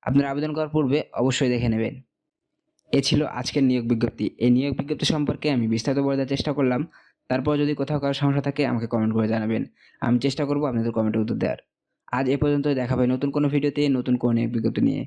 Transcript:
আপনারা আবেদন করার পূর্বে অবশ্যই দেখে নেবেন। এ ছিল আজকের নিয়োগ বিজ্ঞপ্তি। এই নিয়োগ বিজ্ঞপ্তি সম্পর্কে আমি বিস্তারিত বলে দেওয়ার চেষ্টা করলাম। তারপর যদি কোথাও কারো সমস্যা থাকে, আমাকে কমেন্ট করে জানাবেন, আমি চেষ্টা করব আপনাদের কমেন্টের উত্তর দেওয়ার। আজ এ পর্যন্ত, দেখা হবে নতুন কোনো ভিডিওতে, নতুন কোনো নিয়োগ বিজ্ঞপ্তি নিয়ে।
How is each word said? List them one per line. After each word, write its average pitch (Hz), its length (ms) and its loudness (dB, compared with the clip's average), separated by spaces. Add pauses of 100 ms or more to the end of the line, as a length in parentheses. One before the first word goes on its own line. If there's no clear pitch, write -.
আপনারা 139 280 2
আবেদন 147 220 -2
করার 151 220 -4
পূর্বে 131 240 2 (220)
অবশ্যই 131 320 2
দেখে 120 160 0
নেবেন। 113 240 -2 (960)
এ 139 160 4
ছিল 147 140 2 (180)
আজকের 135 300 0
নিয়োগ 123 220 0
বিজ্ঞপ্তি। 113 340 0 (180)
এই 123 120 4
নিয়োগ 139 240 0
বিজ্ঞপ্তি 143 340 -4
সম্পর্কে 147 420 -2
আমি 117 180 2
বিস্তারিত 131 320 0
বলে 139 120 0
দেওয়ার 135 160 -2
চেষ্টা 139 240 -4
করলাম। 127 240 2 (480)
তারপর 131 320 0
যদি 147 180 2
কোথাও 143 240 -2
কারো 139 180 0
সমস্যা 139 260 2
থাকে, 139 140 -2 (100)
আমাকে 117 160 -2
কমেন্ট 110 280 0
করে 110 180 2
জানাবেন, 110 280 0 (400)
আমি 120 240 2
চেষ্টা 139 240 0
করব 143 200 0
আপনাদের 117 280 -2
কমেন্টের 110 260 0
উত্তর 107 180 -2
দেওয়ার। 95 180 -2 (580)
আজ 135 160 0
এ - 80 2
পর্যন্ত, 147 240 2 (140)
দেখা 123 160 -2
হবে 123 180 2
নতুন 139 220 -2
কোনো 147 180 2
ভিডিওতে, 143 280 0 (160)
নতুন 127 240 0
কোনো 120 160 2
নিয়োগ 117 180 0
বিজ্ঞপ্তি 113 320 0
নিয়ে। 104 180 0